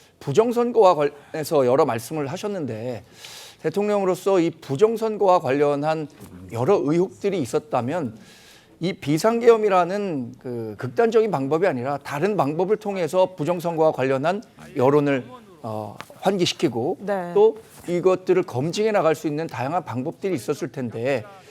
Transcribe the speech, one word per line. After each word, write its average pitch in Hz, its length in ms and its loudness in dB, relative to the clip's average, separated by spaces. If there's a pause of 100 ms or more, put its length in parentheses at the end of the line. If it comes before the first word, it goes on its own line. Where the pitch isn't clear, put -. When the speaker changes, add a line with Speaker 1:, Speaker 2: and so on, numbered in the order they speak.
(200)
Speaker 1:
부정선거와 226 760 4
관련해서 147 720 0
여러 139 180 4
말씀을 135 440 -4
하셨는데, 127 760 -8 (600)
대통령으로서 196 760 0
이 165 120 2
부정선거와 202 920 2
관련한 147 680 0 (460)
여러 131 240 2
의혹들이 175 640 0
있었다면 135 760 -4 (640)
이 185 120 -2
비상계엄이라는 190 1500 2
그 117 380 -8
극단적인 220 540 0
방법이 156 360 0
아니라 139 320 -2
다른 180 380 -2
방법을 170 400 0
통해서 185 580 -2
부정선거와 160 580 0
관련한 135 500 -2 (340)
여론을, 139 480 4 (380)
어, 110 340 -8 (200)
환기시키고 160 840 -2
Speaker 2:
네. 190 320 -6
Speaker 1:
또 220 240 2 (320)
이것들을 180 540 2
검증해 175 500 -2
나갈 160 220 4
수 160 140 -6
있는 151 180 -4
다양한 156 380 -4
방법들이 147 500 -6
있었을 143 360 -6
텐데 120 540 -4 (260)